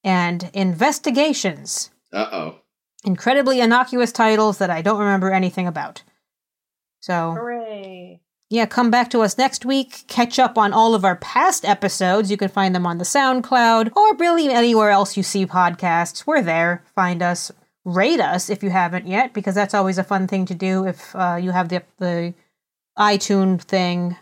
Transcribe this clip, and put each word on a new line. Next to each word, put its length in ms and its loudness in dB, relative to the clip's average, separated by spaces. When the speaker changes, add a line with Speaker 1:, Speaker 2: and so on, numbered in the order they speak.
Speaker 1:
and 500 -2
Investigations. 1400 -2
Speaker 2:
Uh-oh. 440 -6
Speaker 1:
Incredibly 560 0
innocuous 500 2
titles 480 2
that 120 0
I 120 -4
don't 160 0
remember 340 0
anything 360 -2
about. 340 -10
So, 380 -4
Speaker 3:
Hooray. 840 -12
Speaker 1:
yeah, 160 0
come 240 0
back 200 2
to 120 0
us 160 0
next 260 -2
week. 440 -4
Catch 320 -2
up 180 2
on 140 2
all 240 4
of 80 0
our 120 2
past 480 0
episodes. 680 0
You 60 0
can 120 -2
find 260 0
them 120 0
on 120 -4
the 60 -6
SoundCloud 920 2
or 200 6
really 340 2
anywhere 400 4
else 260 2
you 60 -2
see 240 -2
podcasts. 800 0
We're 160 2
there. 400 0
Find 260 0
us. 300 -4
Rate 360 0
us 300 -2
if 140 -6
you 60 0
haven't 360 -2
yet, 260 -2
because 220 -4
that's 200 -2
always 240 0
a 60 -2
fun 220 -2
thing 200 -2
to 80 -8
do 320 -2
if, 300 -10
uh, 240 -2
you 120 -4
have 160 -2
the, 140 -4
the 360 -4
iTunes 640 2
thing 600 -2